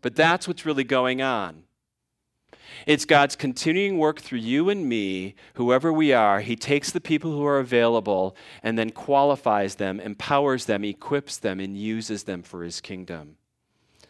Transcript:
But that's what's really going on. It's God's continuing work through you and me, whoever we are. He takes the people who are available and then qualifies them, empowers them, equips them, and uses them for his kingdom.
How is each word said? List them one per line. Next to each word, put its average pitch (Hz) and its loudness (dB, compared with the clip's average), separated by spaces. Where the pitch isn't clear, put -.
But 117 -6
that's 165 2
what's - -8
really 135 0
going 127 2
on. 98 -2
It's 147 2
God's 143 4
continuing 170 -2
work 156 2
through 123 -8
you 131 0
and 196 -2
me, 98 -2
whoever 127 2
we 156 4
are. 104 4
He 113 -6
takes 143 -2
the 180 -6
people 160 -2
who 147 -2
are 143 2
available 117 2
and 113 -2
then 110 -2
qualifies 131 2
them, 98 -4
empowers 131 -2
them, 101 0
equips 139 -6
them, 95 -4
and 98 -8
uses 110 -6
them 90 -8
for 87 -14
his 85 -10
kingdom. 87 -14